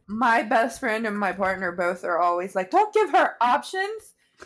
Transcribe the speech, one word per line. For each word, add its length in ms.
My 360
best 360
friend 260
and 120
my 140
partner 400
both 320
are 160
always 360
like, 160
"Don't 220
give 180
her 300
options. 760